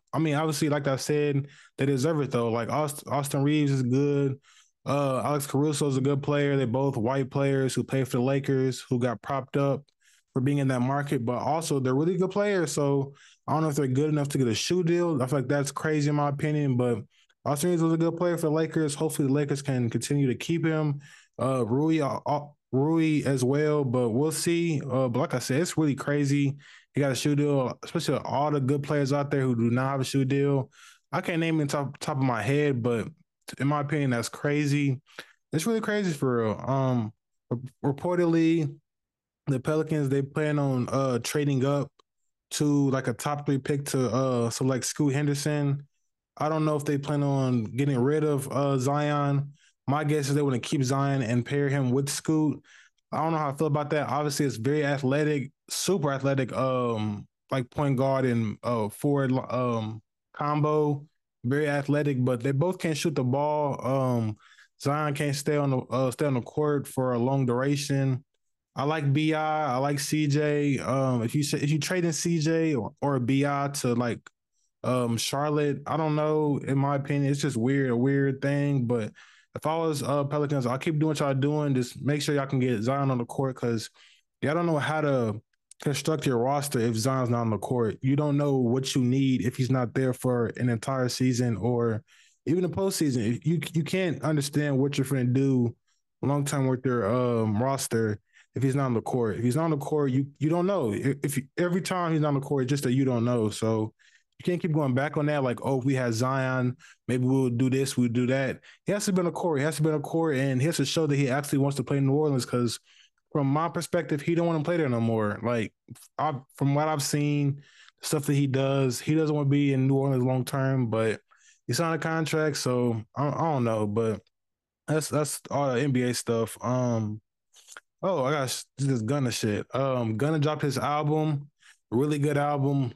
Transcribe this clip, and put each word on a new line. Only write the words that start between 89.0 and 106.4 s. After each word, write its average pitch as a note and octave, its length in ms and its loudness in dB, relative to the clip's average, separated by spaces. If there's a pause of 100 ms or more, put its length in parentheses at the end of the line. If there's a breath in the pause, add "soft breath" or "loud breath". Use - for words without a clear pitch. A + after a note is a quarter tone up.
need C3 400 2
if A#2+ 140 -2
he's B2+ 160 -2
not B2 240 0
there C3 180 2
for A#2+ 440 0
an B2 120 0
entire B2+ 400 0
season B2 480 0
or A#2 460 0 (420 soft breath)
even F3 160 2
the F3+ 80 0
postseason. D3+ 720 0
You, D#3+ 160 2 (140)
you D#3+ 100 0
can't F3 380 -2
understand D3 560 0
what C#3+ 180 0
you're C#3 100 0
finna B2+ 280 0
do B2+ 420 2 (460)
long-term C#3+ 460 0
with B2+ 180 -2
your, A#2+ 240 2
um, A#2 500 2
roster A#2 600 0 (340 soft breath)
if - 80 -2
he's C3+ 140 2
not C#3+ 100 2
on B2+ 80 0
the A2 80 2
court. A2+ 360 -2
If A2+ 60 -2
he's A#2+ 120 2
not D#3+ 80 0
on E3 80 2
the D3+ 60 2
court, C#3+ 340 0
you, C#3 160 0 (100)
you D3 120 0
don't F3 180 2
know. E3 260 0
If, C#3 300 -2
if C#3+ 160 -2 (180)
every F3 240 0
time F3 300 -2
he's D#3+ 100 2
not D3+ 60 2
on D3 80 2
the C#3 60 0
court, C#3+ 240 0
it's A#2 40 -4
just C#3 140 0
that B2 100 2
you C3+ 100 4
don't A#2+ 220 2
know. A#2+ 240 2
So A2 420 -2 (460 soft breath)
you - 60 -20
can't F3+ 180 -2
keep D#3+ 120 -2
going D3 200 2
back C#3+ 240 0
on D3 100 0
that, D3 140 0
like, B2 240 -2
"Oh, C3+ 140 0
if A#2+ 60 -6
we C#3 100 2
had B2 180 0
Zion, B2+ 640 0 (300 loud breath)